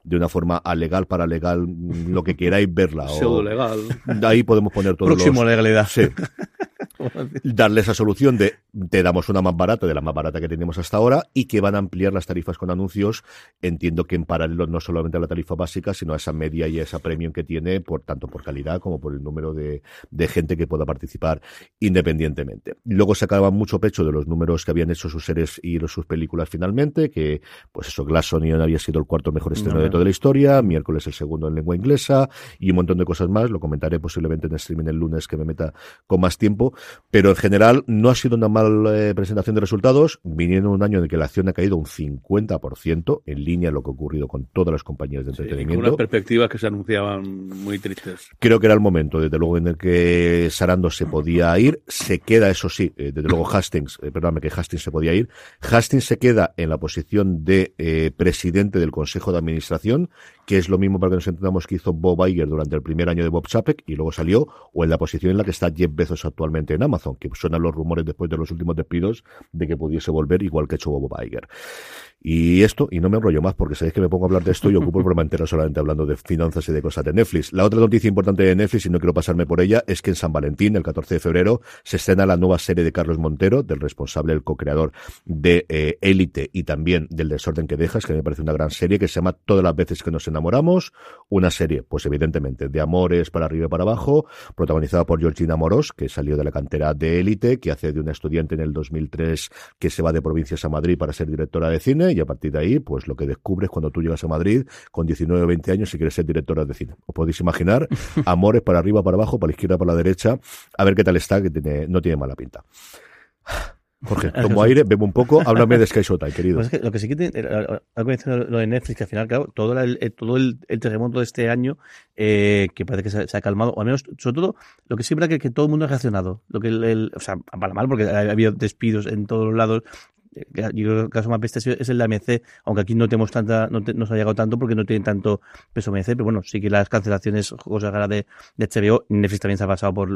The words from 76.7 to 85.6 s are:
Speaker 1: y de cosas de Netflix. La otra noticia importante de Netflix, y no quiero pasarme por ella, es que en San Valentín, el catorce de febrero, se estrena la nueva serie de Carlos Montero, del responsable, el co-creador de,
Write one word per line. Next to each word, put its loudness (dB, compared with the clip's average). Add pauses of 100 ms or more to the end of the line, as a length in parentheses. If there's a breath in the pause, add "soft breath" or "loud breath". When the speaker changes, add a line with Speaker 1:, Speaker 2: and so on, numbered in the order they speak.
Speaker 1:
y 0
de -2
cosas -4
de -2
Netflix. 0
La 2
otra 4
noticia 4
importante 2
de 6
Netflix, 0
y -2
no 2
quiero 0
pasarme 0
por 0
ella, 4
es -4
que -2
en 0
San -4
Valentín, 0
el 0
catorce -6
de 0
febrero, 2 (220 loud breath)
se -4
estrena 4
la 4
nueva 4
serie 0
de 2
Carlos -2
Montero, 2
del -4
responsable, -4
el 0
co-creador -2 (340 loud breath)
de, 2